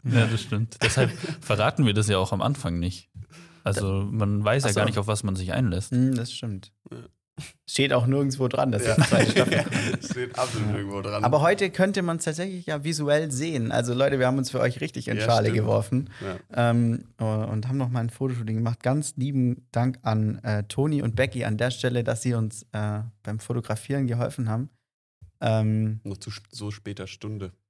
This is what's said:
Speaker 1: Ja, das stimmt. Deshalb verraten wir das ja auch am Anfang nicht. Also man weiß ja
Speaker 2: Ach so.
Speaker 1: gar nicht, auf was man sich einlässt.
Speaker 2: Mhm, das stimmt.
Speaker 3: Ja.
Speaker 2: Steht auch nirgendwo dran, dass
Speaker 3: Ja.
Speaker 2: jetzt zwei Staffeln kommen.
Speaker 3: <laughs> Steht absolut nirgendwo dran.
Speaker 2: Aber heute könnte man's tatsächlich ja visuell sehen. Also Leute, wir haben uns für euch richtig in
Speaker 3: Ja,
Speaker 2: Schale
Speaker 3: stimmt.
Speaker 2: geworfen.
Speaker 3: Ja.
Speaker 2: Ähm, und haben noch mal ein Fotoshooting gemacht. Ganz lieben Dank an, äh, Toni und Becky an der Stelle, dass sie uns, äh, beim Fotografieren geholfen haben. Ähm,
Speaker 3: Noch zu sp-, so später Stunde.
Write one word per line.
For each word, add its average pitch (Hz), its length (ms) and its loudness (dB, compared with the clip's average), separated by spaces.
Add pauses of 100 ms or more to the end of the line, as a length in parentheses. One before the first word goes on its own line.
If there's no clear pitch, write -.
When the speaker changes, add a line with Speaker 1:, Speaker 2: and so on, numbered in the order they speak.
Speaker 1:
Ja, 117 240 4
das 110 140 0
stimmt. 110 420 -4
Deshalb 123 260 4 (300)
verraten 110 460 2
wir 104 80 4
das 104 160 2
ja 98 80 4
auch 95 160 0
am 95 80 -2
Anfang 87 380 -2
nicht. 90 300 -4 (540)
Also 98 480 0
man 104 320 2
weiß 123 200 4
ja 113 80 2
Speaker 2:
Ach - 20 2
so. 104 80 2
Speaker 1:
gar 104 40 4
nicht, 104 120 0
auf 101 100 -2
was 107 160 0
man 95 140 0
sich 92 160 -4
einlässt. 104 400 0
Speaker 2:
Mhm, 127 220 2
das 117 180 -6
stimmt. 98 400 -10 (180)
Speaker 3:
Ja. 120 60 -12 (720)
Speaker 2:
Steht 139 220 0
auch 120 160 2
nirgendwo 135 400 0
dran, 135 240 0
dass 107 140 0
Speaker 3:
Ja. 113 100 2
Speaker 2:
jetzt 135 140 4
zwei 120 160 6
Staffeln - 400 2
kommen. - 380 -2
Speaker 3:
<laughs> - 60 -10
Steht 123 300 -6
absolut 107 320 -2
nirgendwo 101 300 -4
dran. 104 240 -2
Speaker 2:
Aber 139 160 4
heute 196 280 2
könnte 190 320 2
man's 165 220 -2
tatsächlich 175 440 -6
ja 147 180 -4
visuell 151 440 2
sehen. 131 440 0
Also 120 200 2
Leute, 135 260 2
wir 127 80 4
haben 131 100 2
uns 127 140 -2
für 127 100 0
euch 123 180 0
richtig 123 300 -6
in 110 80 0
Speaker 3:
Ja, 107 80 0
Speaker 2:
Schale 113 240 4
Speaker 3:
stimmt. 107 80 2
Speaker 2:
geworfen. 110 520 0 (120)
Speaker 3:
Ja. 98 480 -2
Speaker 2:
Ähm, 117 340 2 (140)
und 110 500 -2
haben 131 100 -2
noch 123 120 -2
mal 123 100 -2
ein 117 100 -2
Fotoshooting 120 460 -4
gemacht. 117 280 -2
Ganz 143 340 0
lieben 127 560 0
Dank 127 300 0
an, 110 420 0
äh, 104 240 0
Toni 143 320 0
und 113 160 -2
Becky 127 260 0
an 107 140 -2
der 123 140 0
Stelle, 120 340 -2
dass 117 160 -2
sie 123 140 0
uns, 110 360 -4
äh, 104 280 -2 (240)
beim 107 160 -6
Fotografieren 123 680 -4
geholfen 117 400 -2
haben. 117 220 -2 (720)
Ähm, 110 640 2
Speaker 3:
Noch 98 120 -8
zu - 140 -12
sp-, - 200 -16
so 104 200 -10
später 101 360 -10
Stunde. 104 440 -10 (180)